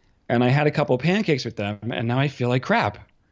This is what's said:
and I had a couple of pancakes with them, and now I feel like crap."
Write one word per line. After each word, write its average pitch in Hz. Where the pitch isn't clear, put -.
and 120
I 123
had 147
a 147
couple 143
of 123
pancakes 165
with 113
them, 104
and 117
now 120
I 147
feel 127
like 127
crap." 185